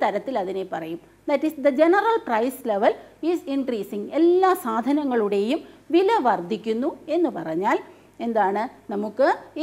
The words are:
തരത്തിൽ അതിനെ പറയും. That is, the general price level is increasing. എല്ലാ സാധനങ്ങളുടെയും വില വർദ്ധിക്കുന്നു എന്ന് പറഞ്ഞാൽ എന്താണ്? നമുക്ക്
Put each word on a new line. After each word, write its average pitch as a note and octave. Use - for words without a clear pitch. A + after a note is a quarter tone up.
തരത്തിൽ G3+
അതിനെ F#3+
പറയും. E3
That C#4+
is, D#4
the C#4+
general G4+
price A#3+
level G#3+
is D#4
increasing. G#3+
എല്ലാ F4+
സാധനങ്ങളുടെയും A#3
വില G4
വർദ്ധിക്കുന്നു A3
എന്ന് E4
പറഞ്ഞാൽ B3
എന്താണ്? G#3
നമുക്ക് G#3+